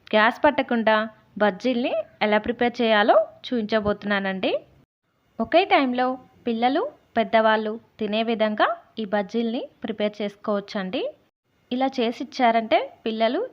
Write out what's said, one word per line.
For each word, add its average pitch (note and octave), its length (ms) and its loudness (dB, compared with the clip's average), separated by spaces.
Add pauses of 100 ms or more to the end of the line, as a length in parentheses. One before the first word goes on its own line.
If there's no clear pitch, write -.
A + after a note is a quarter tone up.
(140)
గ్యాస్ A3 300 4
పట్టకుండా A3+ 520 2 (460)
బజ్జీల్ని A#3+ 500 0 (340)
ఎలా G#3+ 200 4
ప్రిపేర్ A#3+ 340 -2
చేయాలో A3 360 4 (320)
చూపించబోతున్నానండి. G#3 1040 -2 (920)
ఒకే E4 180 4 (100)
టైంలో B3+ 340 2 (400)
పిల్లలు, A#3+ 360 0 (360)
పెద్దవాళ్ళు A3 560 2 (240)
తినే G#3+ 320 -2
విధంగా A3 380 0 (320)
ఈ A3 60 -6 (100)
బజ్జీల్ని A3+ 460 -4 (200)
ప్రిపేర్ G#3 380 -4
చేసుకోవచ్చండి. G3+ 840 -6 (720)
ఇలా C4 140 0 (100)
చేసి A#3 280 -2
ఇచ్చారంటే A#3 540 2 (240)
పిల్లలు A3+ 360 0 (120)